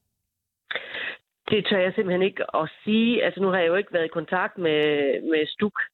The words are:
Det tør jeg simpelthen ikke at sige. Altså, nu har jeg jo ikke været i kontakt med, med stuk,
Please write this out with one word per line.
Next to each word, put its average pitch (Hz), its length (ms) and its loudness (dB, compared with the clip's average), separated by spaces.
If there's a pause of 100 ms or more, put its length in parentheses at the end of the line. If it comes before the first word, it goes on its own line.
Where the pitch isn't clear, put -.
(1500)
Det 208 160 2
tør 202 120 2
jeg 185 160 2
simpelthen 185 280 0
ikke - 340 -2
at 156 140 -2 (140)
sige. 226 400 2
Altså, 175 160 -2
nu 196 80 2
har 185 100 2
jeg 170 100 2
jo 170 60 2
ikke 202 180 -2
været 170 120 0
i 165 140 -6
kontakt 185 400 -4
med, 156 240 2 (480)
med 156 160 2
stuk, - 300 -4 (180)